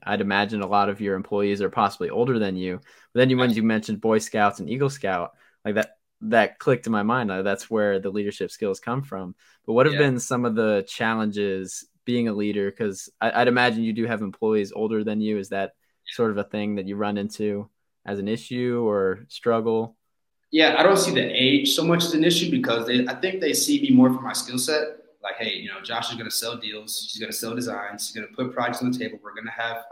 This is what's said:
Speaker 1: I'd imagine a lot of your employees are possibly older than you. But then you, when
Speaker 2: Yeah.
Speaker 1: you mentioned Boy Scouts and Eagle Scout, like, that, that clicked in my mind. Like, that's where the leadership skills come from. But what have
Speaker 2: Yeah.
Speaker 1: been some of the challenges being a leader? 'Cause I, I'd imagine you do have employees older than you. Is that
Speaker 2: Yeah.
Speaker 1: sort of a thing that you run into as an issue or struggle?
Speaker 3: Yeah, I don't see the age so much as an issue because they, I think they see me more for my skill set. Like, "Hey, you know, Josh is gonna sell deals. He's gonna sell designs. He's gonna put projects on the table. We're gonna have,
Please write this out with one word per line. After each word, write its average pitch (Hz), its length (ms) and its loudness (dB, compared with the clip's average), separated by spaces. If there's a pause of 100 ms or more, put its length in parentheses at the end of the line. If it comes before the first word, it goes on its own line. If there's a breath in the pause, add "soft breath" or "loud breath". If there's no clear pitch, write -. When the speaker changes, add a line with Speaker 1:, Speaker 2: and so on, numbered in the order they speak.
Speaker 1:
I'd 101 180 -2
imagine 101 400 2
a 98 60 -4
lot 101 200 4
of 101 140 -2
your 98 140 0
employees 101 460 0
are 95 80 0
possibly 98 400 0
older 117 300 2
than 95 160 0
you. 92 220 -4 (360 soft breath)
But 117 60 2
then 131 100 6
you, 131 80 4
when 127 120 4
Speaker 2:
Yeah. 113 80 2
Speaker 1:
you 113 60 2
mentioned 110 360 0
Boy 110 200 4
Scouts 104 420 0
and 80 80 -8
Eagle 131 200 0
Scout, 92 420 -4 (340 soft breath)
like, 107 100 -2
that, - 220 -2 (240)
that 110 380 2
clicked 127 260 0
in 113 80 -2
my 104 100 0
mind. 113 280 0
Like, 95 120 -2
that's 98 260 -4
where 104 300 0
the 95 120 -6
leadership 101 380 -4
skills 98 300 -4
come 123 240 -6
from. 95 320 -10 (300 soft breath)
But 110 80 -2
what 127 140 8
have 147 80 0
Speaker 2:
Yeah. - 20 0
Speaker 1:
been 139 200 4
some 123 280 -2
of 113 100 0
the 107 320 2
challenges 104 1000 -2 (200)
being 120 240 0
a 107 40 -2
leader? 104 380 -2
'Cause 101 380 -6 (100)
I, 113 220 2
I'd 123 80 4
imagine 120 340 4
you 113 80 0
do 113 140 0
have 113 160 -2
employees 104 500 0
older 107 320 -2
than 107 160 -2
you. 107 180 -2
Is 101 120 -6
that 98 240 -2 (340)
Speaker 2:
Yeah. - 80 -14
Speaker 1:
sort 113 160 2
of 101 60 -4
a 101 80 -2
thing 104 300 -4
that 95 120 -6
you 101 80 -6
run 104 220 -2
into 104 520 -4 (360)
as 101 140 -6
an 98 100 -4
issue 120 580 -2
or 98 400 0
struggle? 113 680 0 (540)
Speaker 3:
Yeah, 156 260 6
I 151 60 6
don't 190 140 6
see - 140 2
the 143 100 2
age 135 500 2
so 165 120 0
much 170 200 4
as - 100 -4
an 156 100 4
issue 170 260 2
because 117 380 0
they, 123 200 2
I 127 80 -4
think 190 260 -4
they 151 120 0
see 143 280 2
me 139 80 2
more 127 240 8
for 123 80 -6
my 127 120 -6
skill - 240 -6
set. 151 400 -2 (240)
Like, 98 160 -8
"Hey, 107 180 -4
you 101 140 -10
know, 98 120 -12
Josh 117 300 -6
is 120 60 -10
gonna 110 140 -10
sell 117 260 -4
deals. 107 540 -10
He's 113 80 -10
gonna 110 140 -8
sell 117 220 -6
designs. 104 520 -8
He's - 80 -12
gonna 107 200 -12
put 127 180 -6
projects 120 280 -4
on 123 100 0
the 123 60 -2
table. 110 260 -8
We're 104 120 -16
gonna 113 160 -12
have, 117 400 -6